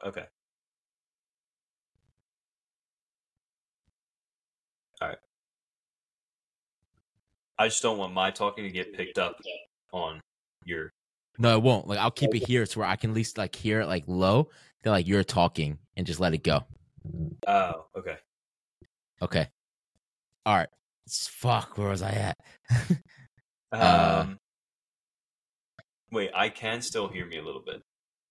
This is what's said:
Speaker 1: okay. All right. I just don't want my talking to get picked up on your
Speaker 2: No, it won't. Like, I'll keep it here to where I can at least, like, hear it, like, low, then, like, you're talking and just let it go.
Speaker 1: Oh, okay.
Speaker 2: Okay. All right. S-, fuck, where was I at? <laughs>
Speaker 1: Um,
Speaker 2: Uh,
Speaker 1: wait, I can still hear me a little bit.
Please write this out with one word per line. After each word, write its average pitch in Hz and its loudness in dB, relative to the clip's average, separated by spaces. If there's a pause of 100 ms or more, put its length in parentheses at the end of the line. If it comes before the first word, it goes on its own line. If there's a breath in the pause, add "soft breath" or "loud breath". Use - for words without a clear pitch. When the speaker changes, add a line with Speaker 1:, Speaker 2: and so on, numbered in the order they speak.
Speaker 1:
okay. 95 -10 (4000)
All - -4
right. - -12 (2500)
I 113 4
just - -2
don't 113 2
want 92 -4
my 95 2
talking 101 -4
to 98 -8
get 90 -6
picked 92 -8
up 87 -2 (560)
on 80 -6 (440)
your 80 -8 (480)
Speaker 2:
No, 117 6
it 110 4
won't. 117 4
Like, 101 -2
I'll 110 2
keep - 0
it 110 -2
here 120 2
to - -8
where 104 0
I 95 2
can 110 -2
at 110 -2
least, 113 -2
like, 98 -6
hear 110 0
it, 101 -2
like, 82 -2
low, 95 4 (320 soft breath)
then, 110 2
like, 90 4
you're 95 4
talking 78 2 (180)
and 90 -4
just 82 -4
let 87 4
it 76 -2
go. 73 2 (800)
Speaker 1:
Oh, 85 0 (100)
okay. 85 -8 (1080)
Speaker 2:
Okay. 87 0 (960)
All 104 4
right. 85 2 (400)
S-, - -6
fuck, - -2
where 104 0
was 95 -2
I 104 -2
at? 101 -2 (320 soft breath)
<laughs> 123 2 (720 soft breath)
Speaker 1:
Um, 113 -2
Speaker 2:
Uh, 82 6 (1800)
Speaker 1:
wait, 104 -2
I 101 2
can 113 -6
still 107 -4
hear 92 -8
me 85 -12
a 76 -10
little 76 -10
bit. - -12 (500)